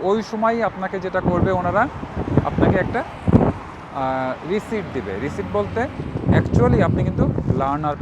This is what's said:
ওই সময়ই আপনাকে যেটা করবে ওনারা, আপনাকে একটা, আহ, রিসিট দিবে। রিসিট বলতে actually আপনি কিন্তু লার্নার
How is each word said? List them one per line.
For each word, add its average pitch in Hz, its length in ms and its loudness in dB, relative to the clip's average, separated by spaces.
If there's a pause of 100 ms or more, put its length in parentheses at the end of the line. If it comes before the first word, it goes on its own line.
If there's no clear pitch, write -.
ওই 202 200 0
সময়ই 226 420 -2
আপনাকে 185 360 -4
যেটা 180 220 -2
করবে 180 300 2
ওনারা, 180 360 0 (580)
আপনাকে - 320 2
একটা, 226 260 -2
আহ, - 1500 0
রিসিট 202 440 -2
দিবে। 101 260 -4
রিসিট 190 340 -6
বলতে 220 340 -2 (520)
actually 240 440 4
আপনি - 200 2
কিন্তু - 260 2 (280)
লার্নার 143 440 0